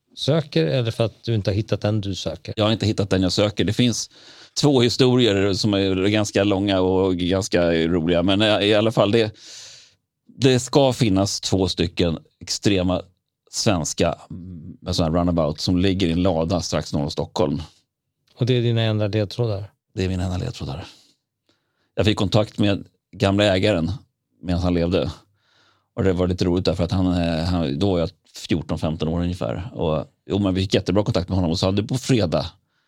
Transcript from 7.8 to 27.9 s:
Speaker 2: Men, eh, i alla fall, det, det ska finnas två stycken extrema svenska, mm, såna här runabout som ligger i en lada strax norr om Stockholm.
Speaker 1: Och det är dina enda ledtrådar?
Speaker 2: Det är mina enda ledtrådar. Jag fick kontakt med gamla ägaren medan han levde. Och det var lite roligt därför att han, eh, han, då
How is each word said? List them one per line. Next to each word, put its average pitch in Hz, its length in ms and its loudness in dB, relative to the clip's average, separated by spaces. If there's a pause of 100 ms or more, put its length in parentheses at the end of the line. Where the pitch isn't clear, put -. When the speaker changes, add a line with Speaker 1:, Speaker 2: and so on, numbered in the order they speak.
Speaker 2:
Men, 95 180 2
eh, 104 180 4
i 104 140 2
alla 110 180 2
fall, 104 200 2
det, 107 240 2 (1000)
det 127 220 4
ska 135 340 2
finnas 98 480 0
två 92 260 0
stycken 85 500 -2 (220)
extrema 92 600 0 (500)
svenska, 87 640 -2 (140)
mm, 87 640 -10
såna 85 160 0
här 80 60 0
runabout 85 460 0
som 90 160 0
ligger 92 300 0
i 82 40 2
en 87 120 0
lada 85 380 0
strax 78 320 -6
norr 73 100 -2
om 71 80 -4
Stockholm. 73 500 -2 (760)
Speaker 1:
Och 123 100 -4
det 127 80 2
är 123 80 0
dina 113 200 0
enda 107 260 0
ledtrådar? 104 640 -4 (220)
Speaker 2:
Det 98 100 -4
är 92 60 -2
mina 92 140 -2
enda 90 140 -4
ledtrådar. 85 480 -8 (1080)
Jag - 100 2
fick 104 120 2
kontakt 107 420 0
med 101 260 0 (260)
gamla 98 320 0
ägaren 95 480 2 (500)
medan 87 200 -2
han 90 120 0
levde. 85 380 0 (840)
Och - 80 -2
det 95 100 2
var 90 140 0
lite 90 180 0
roligt 90 200 0
därför 85 180 0
att - 80 -2
han, 92 300 0
eh, 82 220 -2
han, 82 360 -2
då 98 120 0